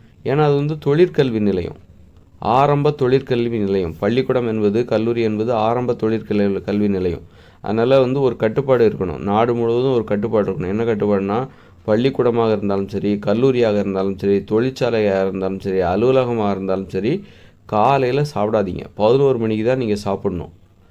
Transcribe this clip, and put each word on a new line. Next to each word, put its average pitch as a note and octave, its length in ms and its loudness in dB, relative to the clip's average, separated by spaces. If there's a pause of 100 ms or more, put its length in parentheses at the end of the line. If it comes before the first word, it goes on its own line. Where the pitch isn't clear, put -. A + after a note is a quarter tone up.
(240)
ஏன்னா C3 140 -2
அது D3 180 4
வந்து D3 200 -2
தொழிற்கல்வி C#3+ 640 2
நிலையம், F#2+ 380 -2 (640)
ஆரம்ப C#3+ 500 2
தொழிற்கல்வி B2 720 0
நிலையம். G2 400 0
பள்ளிக்கூடம் B2 480 0
என்பது, A2 380 0
கல்லூரி A#2 360 0
என்பது A2 320 0
ஆரம்ப A#2+ 400 0
தொழிற்கல்வி, G#2 680 0
கல்வி G#2 260 0
நிலையம். F#2 360 -2 (380)
அதனால A#2+ 380 2
வந்து C3 220 2
ஒரு B2 140 0
கட்டுப்பாடு A#2+ 540 2
இருக்கணும். E2+ 300 -4
நாடு A2 360 0
முழுவதும் A#2+ 380 0
ஒரு A#2 100 2
கட்டுப்பாடு G#2+ 440 0
இருக்கணும். F#2+ 200 -4
என்ன G#2+ 160 -2
கட்டுப்பாடுனா, G#2 540 0 (480)
பள்ளிக்கூடமாக A#2 640 2
இருந்தாலும் G2 360 -2
சரி, G2+ 320 -2
கல்லூரியாக A2+ 600 2
இருந்தாலும் G2 380 -2
சரி, G2 260 0
தொழிற்சாலையாக A2 800 0
இருந்தாலும் F#2+ 380 -4
சரி, F#2+ 200 -2
அலுவலகமாக A2+ 720 2
இருந்தாலும் F#2+ 380 -4
சரி, G2+ 240 -4 (520)
காலையில C3 580 0
சாப்பிடாதீங்க. G#2 600 -2 (120)
பதினோரு C3 420 2
மணிக்கு A2 280 -2
தான் C3 120 0
நீங்க A2 180 -2
சாப்பிடணும் G2 560 -4 (400)